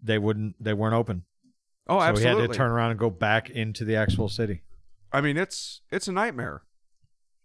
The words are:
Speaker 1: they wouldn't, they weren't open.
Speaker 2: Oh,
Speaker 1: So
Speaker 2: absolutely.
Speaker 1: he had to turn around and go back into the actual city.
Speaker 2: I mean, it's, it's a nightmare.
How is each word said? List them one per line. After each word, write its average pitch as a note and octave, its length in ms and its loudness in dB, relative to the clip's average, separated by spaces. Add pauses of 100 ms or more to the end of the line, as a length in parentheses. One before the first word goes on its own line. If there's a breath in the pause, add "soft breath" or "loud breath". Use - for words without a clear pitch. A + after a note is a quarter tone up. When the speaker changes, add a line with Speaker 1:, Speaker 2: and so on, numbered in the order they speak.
Speaker 1:
they A2 160 0
wouldn't, G#2+ 460 0
they G#2+ 100 0
weren't A2 220 2
open. G#2 300 0 (640)
Speaker 2:
Oh, F#3 120 2
Speaker 1:
So E3+ 60 4
Speaker 2:
absolutely. A#2 320 4
Speaker 1:
he - 40 2
had A#2+ 120 0
to A2 40 -4
turn B2 140 4
around A#2 180 2
and A2 100 -2
go A2+ 120 2
back G#2+ 400 2
into A2 340 -4
the A2 100 2
actual G#2+ 340 2
city. G#2 340 -4 (480)
Speaker 2:
I C3+ 100 2
mean, D3 160 0
it's, - 440 -8 (100)
it's B2+ 160 -4
a G3 40 -6
nightmare. D3 520 -4 (800)